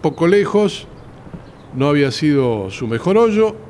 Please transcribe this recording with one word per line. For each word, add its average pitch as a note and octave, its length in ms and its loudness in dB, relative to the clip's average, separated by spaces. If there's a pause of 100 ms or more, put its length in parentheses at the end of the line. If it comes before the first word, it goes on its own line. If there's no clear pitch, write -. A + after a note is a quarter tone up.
poco D#3+ 280 0
lejos. G3+ 580 2 (880)
No C3+ 140 0
había C#3+ 240 2
sido B2 580 0
su A#2+ 160 -8
mejor C3+ 320 0
hoyo. A3 380 2 (140)